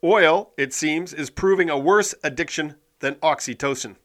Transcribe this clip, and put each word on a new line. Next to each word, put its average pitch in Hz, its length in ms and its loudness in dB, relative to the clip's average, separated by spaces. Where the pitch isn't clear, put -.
oil, 180 540 4
it 139 160 -4
seems, 160 400 -4
is 147 160 -8
proving 185 400 2
a 147 80 0
worse 196 360 2
addiction 147 520 -6
than 139 160 -4
oxytocin. 135 880 -4